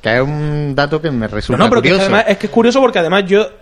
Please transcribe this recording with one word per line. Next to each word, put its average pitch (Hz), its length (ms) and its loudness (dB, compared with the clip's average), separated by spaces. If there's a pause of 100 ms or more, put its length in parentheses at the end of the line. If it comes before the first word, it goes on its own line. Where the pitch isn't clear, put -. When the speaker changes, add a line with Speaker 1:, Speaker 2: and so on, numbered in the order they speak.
Speaker 1:
que 113 140 0
es 127 60 2
un 147 520 -4
dato 143 280 -2
que 160 100 -4
me 113 160 -2
resulta 107 300 -4
Speaker 2:
No, 190 80 2
no, 233 40 2
pero 233 120 2
que 139 80 2
Speaker 1:
curioso. 190 160 2
Speaker 2:
además, 202 240 0
es 196 80 0
que - 100 -8
es - 60 -6
curioso 233 260 2
porque 233 200 2
además 180 280 0
yo 196 180 2 (160)